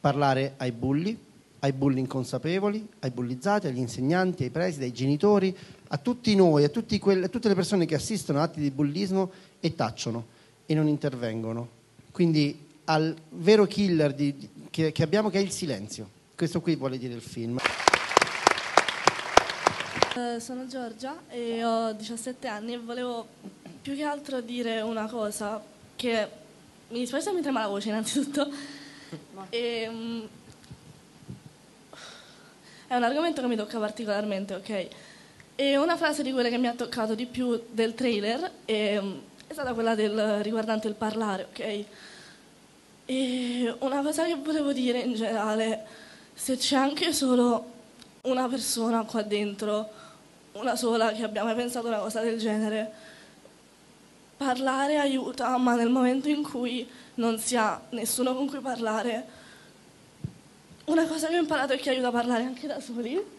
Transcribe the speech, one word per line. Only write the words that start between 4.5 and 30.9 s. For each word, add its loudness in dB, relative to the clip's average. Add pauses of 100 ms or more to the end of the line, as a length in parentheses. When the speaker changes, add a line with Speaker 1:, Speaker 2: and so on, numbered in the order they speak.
Speaker 1:
ai -4
genitori, 4 (320)
a -4
tutti 2
noi, 8
a 4
tutti 0
quel-, 4
a -2
tutte -2
le 6
persone 2
che 0
assistono 0
a 4
atti 0
di 2
bullismo 0 (300)
e 0
tacciono -2 (400)
e 0
non 4
intervengono. -2 (420)
Quindi 2 (160)
al 2 (140)
vero 6
killer 2
di, 0
di, -14 (200)
che, 0
che 2
abbiamo, 2
che 0
è 4
il 0
silenzio. -6 (260)
Questo 0
qui 2
vuole -4
dire -6
il -10
film. -6 (2500)
Speaker 2:
Eh, -2
sono -8
Giorgia -8 (140)
e -4
ho 0
diciassette -10
anni -6
e -6
volevo -6 (560)
più -6
che -4
altro -4
dire -2
una -4
cosa -6 (320)
che 0 (640)
mi -6
dispiace -2
se 0
mi 0
trema 0
la 0
voce -4
innanzitutto. -2 (520)
Speaker 3:
Ma -14
Speaker 2:
Ehm, -4 (2500)